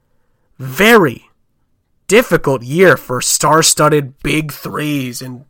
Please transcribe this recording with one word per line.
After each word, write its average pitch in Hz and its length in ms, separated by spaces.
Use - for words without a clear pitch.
very 151 720
difficult 151 560
year 147 360
for 123 220
star-studded 151 1000
big 151 300
threes 143 720
and, 127 260